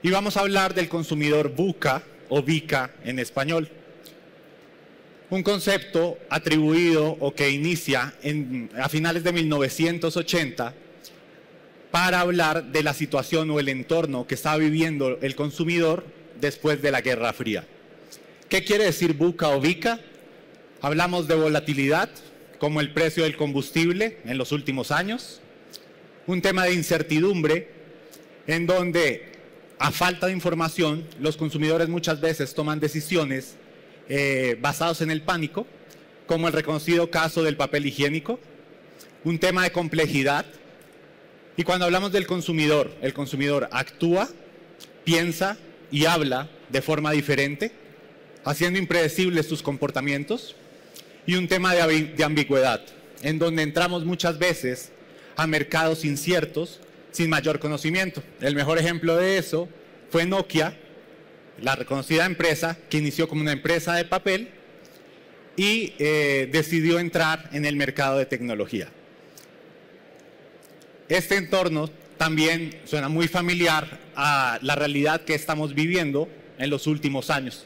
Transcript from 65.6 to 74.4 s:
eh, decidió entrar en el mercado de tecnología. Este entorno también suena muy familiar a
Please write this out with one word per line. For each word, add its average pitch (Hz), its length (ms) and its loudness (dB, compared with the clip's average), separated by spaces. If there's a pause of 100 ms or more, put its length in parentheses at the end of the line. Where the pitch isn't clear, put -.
eh, 147 540 2
decidió 160 460 2
entrar 160 560 -2
en 147 100 -2
el 147 100 0
mercado 139 440 0
de 131 80 2
tecnología. 110 640 -4 (2250)
Este 185 280 0
entorno 170 520 0 (300)
también 160 640 0
suena 143 240 -2
muy 160 200 0
familiar 175 720 0 (160)
a 135 460 2